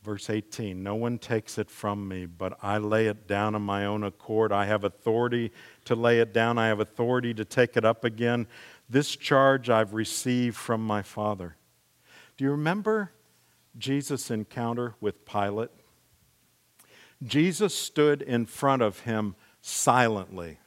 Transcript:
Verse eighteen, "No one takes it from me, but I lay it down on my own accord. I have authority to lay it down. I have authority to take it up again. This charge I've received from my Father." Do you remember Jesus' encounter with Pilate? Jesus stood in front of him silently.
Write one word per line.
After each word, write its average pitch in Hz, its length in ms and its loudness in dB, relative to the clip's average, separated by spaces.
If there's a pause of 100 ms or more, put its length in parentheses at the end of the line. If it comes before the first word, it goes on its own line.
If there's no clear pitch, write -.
Verse 101 280 -8
eighteen, 104 520 -6
"No 101 120 -4
one 117 240 -4
takes - 400 -4
it 104 120 -6
from 101 380 -6
me, 92 160 -8
but 87 380 -8
I 104 160 -2
lay 107 300 2
it 104 200 -8
down 104 260 0
on 107 60 -2
my 101 240 -2
own 104 180 -2
accord. 107 480 -2
I 101 140 2
have 101 180 0
authority 117 720 0 (320)
to 127 100 0
lay 117 260 4
it 110 120 2
down. 117 240 4
I 113 120 4
have 107 120 2
authority 120 540 0
to 110 100 -6
take - 320 2
it 113 80 2
up 113 180 4
again. 120 440 0 (420)
This 139 260 0
charge 135 540 4
I've 110 240 4
received 120 640 -2
from 110 260 -4
my 107 200 -2
Father." 95 540 -6 (840)
Do 135 60 -4
you 139 80 2
remember 190 600 -2 (640)
Jesus' 135 540 -4
encounter 117 680 -4
with 104 240 -4
Pilate? 104 460 -4 (1500)
Jesus 160 520 2
stood 147 480 2
in 120 240 0
front 135 360 2
of 104 180 0
him 107 360 -4 (240)
silently. 95 1080 0